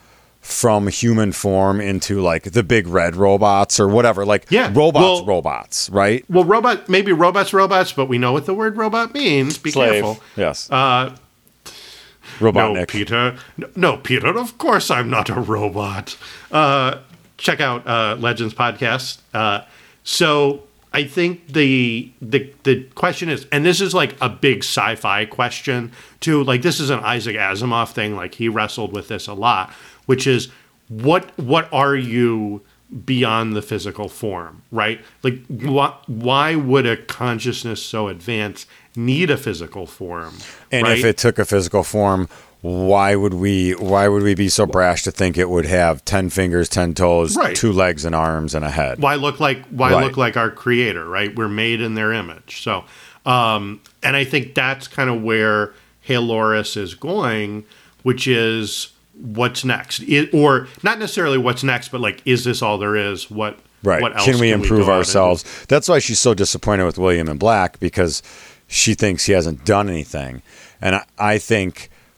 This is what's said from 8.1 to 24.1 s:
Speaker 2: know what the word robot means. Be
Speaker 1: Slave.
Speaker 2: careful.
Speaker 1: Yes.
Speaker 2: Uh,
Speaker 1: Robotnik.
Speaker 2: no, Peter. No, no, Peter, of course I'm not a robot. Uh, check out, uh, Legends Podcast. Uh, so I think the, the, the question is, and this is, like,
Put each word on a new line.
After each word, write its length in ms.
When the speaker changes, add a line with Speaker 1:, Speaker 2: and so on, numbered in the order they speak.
Speaker 2:
know 140
what 140
the 80
word 220
robot 360
means. 460
Be 140
Speaker 1:
Slave. 220
Speaker 2:
careful. 260
Speaker 1:
Yes. 340
Speaker 2:
Uh, 400
Speaker 1:
Robotnik. 360
Speaker 2:
no, 120
Peter. 500
No, 200
no, 220
Peter, 380
of 220
course 320
I'm 180
not 220
a 100
robot. 760
Uh, 460
check 220
out, 260
uh, 320
Legends 360
Podcast. 640
Uh, 300
so 580
I 120
think 440
the, 640
the, 320
the 200
question 340
is, 240
and 120
this 160
is, 140
like, 260